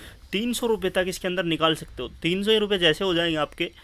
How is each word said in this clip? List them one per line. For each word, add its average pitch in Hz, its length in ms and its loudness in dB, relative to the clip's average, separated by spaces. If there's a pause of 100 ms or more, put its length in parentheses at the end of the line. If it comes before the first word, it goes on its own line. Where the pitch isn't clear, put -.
(320)
तीन 233 220 -2
सौ 240 140 -2
रुपये 190 240 0
तक 185 160 0
इसके 190 200 -4
अंदर 180 180 -2
निकाल 160 300 2
सकते - 280 -10
हो। 120 60 -8 (120)
तीन 185 220 0
सौ 214 80 2
ही 220 80 6
रुपये 208 200 0
जैसे 170 240 4
हो 190 100 2
जाएंगे 165 240 0
आपके, 151 340 -2 (120)